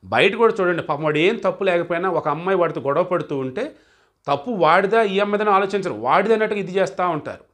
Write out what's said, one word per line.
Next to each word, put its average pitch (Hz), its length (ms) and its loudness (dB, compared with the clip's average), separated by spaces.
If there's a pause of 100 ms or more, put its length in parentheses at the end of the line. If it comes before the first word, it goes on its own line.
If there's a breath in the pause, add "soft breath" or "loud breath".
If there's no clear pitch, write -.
బయట 123 300 2
కూడా 226 260 2
చూడండి, 175 220 0
పాపం 151 220 -4
వాడు 151 140 0
ఏం 196 180 2
తప్పు 196 280 -2
లేకపోయినా 175 460 0
ఒక 156 180 -2
అమ్మాయి 175 300 -2
వాడితో 160 220 0
గొడవ 143 220 0
పడుతూ 170 360 -2
ఉంటే 135 380 -6 (500 soft breath)
తప్పు 151 240 -2
వాడిదా 196 520 4
ఈ 196 160 0
అమ్మాయిదని 208 320 0
ఆలోచించరు, 196 420 0
వాడిది 156 420 2
అన్నట్టుగా 214 260 -2
ఇది 180 120 -8
చేస్తూ 185 360 -2
ఉంటారు. 147 460 -6